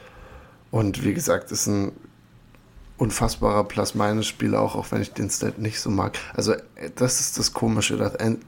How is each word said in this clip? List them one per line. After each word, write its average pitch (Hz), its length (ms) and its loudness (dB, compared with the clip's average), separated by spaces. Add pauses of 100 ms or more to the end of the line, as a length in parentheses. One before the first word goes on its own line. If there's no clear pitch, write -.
(720)
Und 104 320 2
wie 104 120 2
gesagt, - 360 0
ist - 160 -2
ein 101 260 2 (1040)
unfassbarer 107 680 2
Plus-Minus-Spieler, 107 960 0
auch, 104 140 2
auch 107 160 -4
wenn 110 100 0
ich 104 120 -4
den 104 180 -4
Stat 107 280 -4
nicht 110 220 -4
so 117 100 -2
mag. 98 280 0 (160)
Also, - 180 2
äh, - 420 -8
das 123 260 2
ist - 180 -2
das 113 140 0
Komische, 110 440 2
dass 104 200 0
An-, 113 320 0